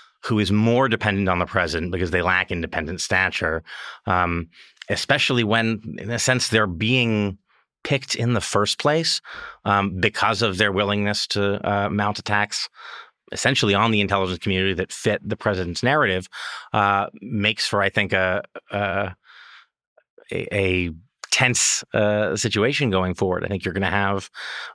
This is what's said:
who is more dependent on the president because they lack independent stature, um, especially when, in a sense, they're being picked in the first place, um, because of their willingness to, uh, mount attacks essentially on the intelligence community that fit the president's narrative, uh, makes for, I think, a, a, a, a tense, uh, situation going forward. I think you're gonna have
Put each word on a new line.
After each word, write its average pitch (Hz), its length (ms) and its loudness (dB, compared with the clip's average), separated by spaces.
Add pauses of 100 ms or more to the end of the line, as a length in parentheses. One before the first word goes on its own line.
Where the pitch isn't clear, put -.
(240)
who 110 140 2
is 98 140 2
more 117 360 4
dependent 101 400 0
on 90 100 2
the 87 80 0
president 85 460 -2
because 87 180 -2
they 90 120 2
lack 92 280 2
independent 82 500 -4
stature, 92 640 0 (440)
um, 87 420 0 (400)
especially 123 560 0
when, 110 540 -2
in 107 120 -8
a 117 80 -4
sense, 127 300 0
they're 110 180 4
being 107 720 0 (460)
picked - 300 -2
in 120 200 0
the 113 60 2
first - 380 0
place, 156 420 0 (440)
um, 98 360 2
because 107 420 0
of 95 160 0
their 104 140 2
willingness 101 540 0
to, 101 420 0
uh, 101 200 0
mount 104 300 0
attacks 104 500 -2 (640)
essentially 120 420 2
on 110 180 4
the 107 80 4
intelligence 95 380 0
community 95 360 0
that 90 180 -4
fit 107 340 -2
the 101 100 -4
president's 92 460 -2
narrative, 120 460 2 (440)
uh, 101 340 2 (140)
makes 107 460 0
for, 101 140 0
I 98 80 4
think, 101 240 0
a, 92 300 2 (280)
a, 98 440 -2 (1200)
a, 95 240 -6
a 90 340 0 (400)
tense, - 540 0 (100)
uh, 104 400 2
situation 113 560 0
going 92 240 2
forward. 90 300 0
I 87 40 -2
think 95 160 -4
you're 87 100 -4
gonna 95 160 0
have 98 400 0 (440)